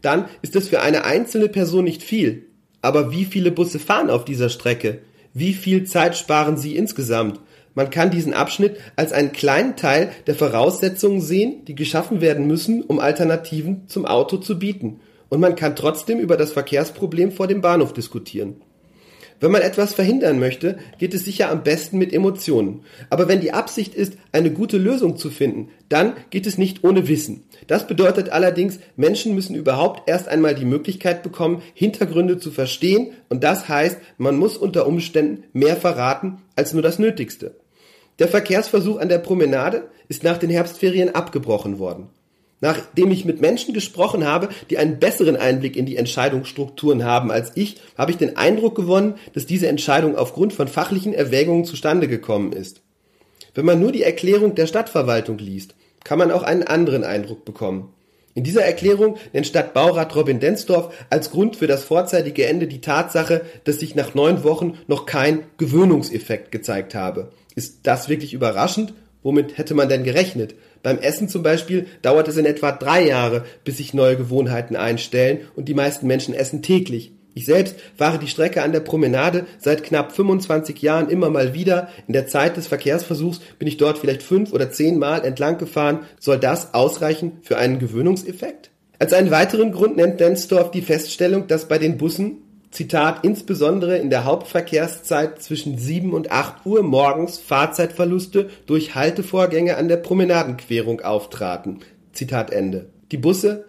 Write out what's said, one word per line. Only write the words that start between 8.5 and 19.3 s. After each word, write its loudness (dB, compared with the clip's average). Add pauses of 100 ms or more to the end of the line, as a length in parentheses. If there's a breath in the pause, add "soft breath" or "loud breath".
als -2
einen 2
kleinen 0
Teil 0 (160 loud breath)
der 0
Voraussetzungen 2
sehen, -2
die -14
geschaffen -2
werden 2
müssen, 0
um 0
Alternativen -2
zum -4
Auto 2
zu -6
bieten. -6 (280 loud breath)
Und 0
man 4
kann -2
trotzdem -2
über 2
das 0
Verkehrsproblem -2
vor -4
dem -2
Bahnhof 4
diskutieren. -10 (800 soft breath)